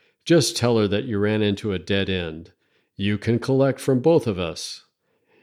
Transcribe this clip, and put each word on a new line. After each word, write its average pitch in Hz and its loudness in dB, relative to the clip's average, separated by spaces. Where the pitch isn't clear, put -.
Just 160 4
tell 120 2
her 107 4
that 101 -2
you 117 -4
ran 104 0
into 104 -2
a 92 -4
dead 98 -2
end. 85 -6
You 104 -2
can 113 0
collect 131 0
from 131 0
both 156 4
of 98 -2
us." - -8